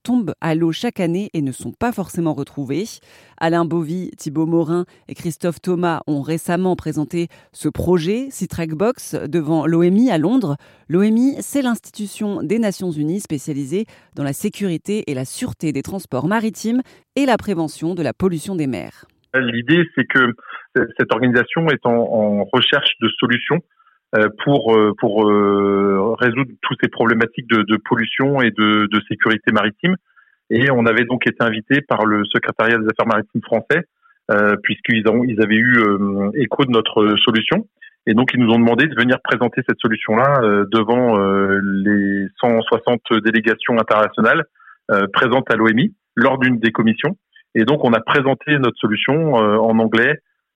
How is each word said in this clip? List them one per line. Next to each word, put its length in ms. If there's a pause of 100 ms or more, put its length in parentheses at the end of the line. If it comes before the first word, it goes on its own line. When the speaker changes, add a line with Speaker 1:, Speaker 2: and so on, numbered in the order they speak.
Speaker 1:
tombent 360
à 140
l'eau 180
chaque 280
année 340
et 80
ne 100
sont 200
pas 200
forcément 440
retrouvés. 500 (520)
Alain 280
Bovy, 500
Thibault 300
Morin 400 (220)
et 80
Christophe 460
Thomas 440
ont 160
récemment 540
présenté 520 (260)
ce 160
projet, 600
Sea 180
Track 280
Box, 400
devant 500
l'O 160
M 160
I 140
à 80
Londres. 380 (320)
L'O 120
M 160
I, 220
c'est 240
l'institution 800
des 160
Nations 320
Unies 280
spécialisée 680 (300)
dans 80
la 100
sécurité 720
et 80
la 100
sûreté 460
des 100
transports 460
maritimes 540 (340)
et 100
la 120
prévention 580
de 80
la 100
pollution 420
des 120
mers. 380 (300)
Speaker 2:
L'idée, 480 (120)
c'est 100
que 280 (420)
c-, 80 (140)
cette 160
organisation 540
est 180
en, 60
en 540
recherche 540
de 100 (100)
solutions, 400 (560)
euh, 120 (160)
pour, 320
euh, 220
pour, 320
euh, 880
résoudre 340 (100)
toutes 200
ces 80
problématiques 580
de, 140
de 160
pollution 640
et 80
de, 420
de 160
sécurité 440
maritime. 440 (540)
Et 220
on 160
avait 180
donc 220
été 160
invité 380
par 240
le 200
secrétariat 540
des 80
affaires 180
maritimes 380
français, 420 (460)
euh, 320
puisqu'ils 440
ont, 160
ils 200
avaient 120
eu, 220
euh, 560
écho 320
de 60
notre 460
solution. 500 (400)
Et 80
donc, 180
ils 60
nous 120
ont 60
demandé 300
de 80
venir 280
présenter 440
cette 120
solution-là, 600
euh, 300
devant, 480
euh, 440
les 640 (160)
cent 200
soixante 420 (200)
délégations 540
internationales, 680 (440)
euh, 240
présentes 380
à 40
l'O 120
M 100
I 180 (200)
lors 240
d'une 180
des 140
commissions. 440 (400)
Et 100
donc, 180
on 100
a 60
présenté 600
notre 180
solution, 600
euh, 200
en 220
anglais, 400 (360)